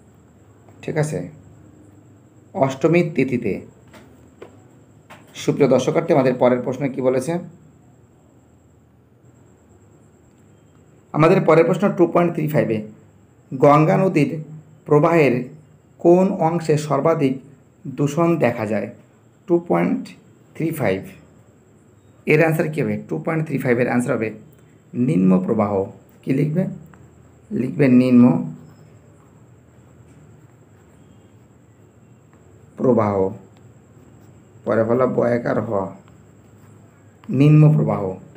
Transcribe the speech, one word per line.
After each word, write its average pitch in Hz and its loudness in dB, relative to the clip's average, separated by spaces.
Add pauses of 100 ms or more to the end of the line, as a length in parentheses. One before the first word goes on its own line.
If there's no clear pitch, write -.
(840)
ঠিক 156 -10
আছে, 92 -4 (1300)
অষ্টমী 160 0
তিথিতে। 123 -4 (1700)
সুপ্রিয় 139 0
দর্শকার্থী, 147 0
আমাদের 131 2
পরের 123 2
প্রশ্ন 139 -6
কি 135 -8
বলেছে? 131 -2 (3750)
আমাদের 170 2
পরের 165 4
প্রশ্ন 185 -2
টু 175 4
পয়েন্ট 175 0
থ্রি 156 -4
ফাইভে 110 -2 (680)
গঙ্গা 151 4
নদীর 160 0 (440)
প্রবাহের 147 2 (500)
কোন 185 4
অংশে 165 -2
সর্বাধিক 139 -2 (460)
দূষণ 156 -2
দেখা 120 -2
যায়? 104 -6 (560)
টু 170 0
পয়েন্ট 175 -2 (460)
থ্রি 160 -6
ফাইভ, 104 -4 (1200)
এর 156 4
answer 160 0
কী 151 -6
হবে? 107 -6
টু 156 -8
পয়েন্ট 160 -4
থ্রি 165 -6
ফাইভের 123 -2
answer 123 -2
হবে 110 -6 (600)
নিম্ন 165 2
প্রবাহ। 101 -2 (380)
কী - -4
লিখবে? 151 -2 (840)
লিখবে 127 -2
নিম্ন 123 4 (4000)
প্রবাহ, 104 0 (1300)
পরে 113 0
হলো 123 0
বয়াকার 120 -2
হ, 101 -4 (1400)
নিম্ন 151 6
প্রবাহ। 101 -2 (220)